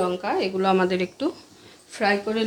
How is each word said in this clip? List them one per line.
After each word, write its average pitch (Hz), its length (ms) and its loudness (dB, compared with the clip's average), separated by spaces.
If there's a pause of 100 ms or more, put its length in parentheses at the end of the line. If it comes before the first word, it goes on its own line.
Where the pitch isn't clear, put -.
লঙ্কা, 185 300 -2 (160)
এগুলো 190 280 0
আমাদের 185 340 2
একটু - 180 -6 (680)
ফ্রাই 202 220 2 (100)
করে 220 200 -2